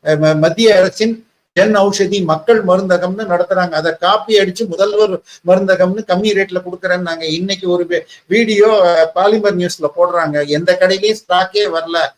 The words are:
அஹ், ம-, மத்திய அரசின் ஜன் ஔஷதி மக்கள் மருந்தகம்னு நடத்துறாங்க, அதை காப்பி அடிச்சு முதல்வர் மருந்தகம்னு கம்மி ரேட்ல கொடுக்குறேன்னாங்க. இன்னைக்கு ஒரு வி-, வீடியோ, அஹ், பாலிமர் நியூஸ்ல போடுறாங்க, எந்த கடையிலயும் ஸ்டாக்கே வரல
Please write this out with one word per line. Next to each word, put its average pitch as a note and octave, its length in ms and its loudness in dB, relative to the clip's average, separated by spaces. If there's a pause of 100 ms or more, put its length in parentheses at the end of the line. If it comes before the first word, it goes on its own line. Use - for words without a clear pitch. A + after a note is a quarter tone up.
அஹ், D3+ 140 0
ம-, D#3 200 2
மத்திய G3+ 380 4
அரசின் A3 380 0 (400)
ஜன் G#3 200 2
ஔஷதி G3 480 0
மக்கள் F#3+ 420 0
மருந்தகம்னு F#3 600 -2
நடத்துறாங்க, F3+ 460 -2
அதை D#3 260 -4
காப்பி G#3+ 420 0
அடிச்சு F#3+ 280 -2
முதல்வர் G3+ 460 0 (320)
மருந்தகம்னு F#3 600 2
கம்மி G3+ 280 0
ரேட்ல G3 280 -2
கொடுக்குறேன்னாங்க. F3+ 680 -6
இன்னைக்கு F#3 400 -4
ஒரு F3 160 0
வி-, E3+ 180 -4 (240)
வீடியோ, G#3+ 400 2 (140)
அஹ், E3 320 4
பாலிமர் G3+ 420 0
நியூஸ்ல F3 300 -4 (100)
போடுறாங்க, D#3+ 520 0
எந்த F3 320 0
கடையிலயும் G3 360 0
ஸ்டாக்கே F#3 540 -2
வரல E3 280 -4 (200)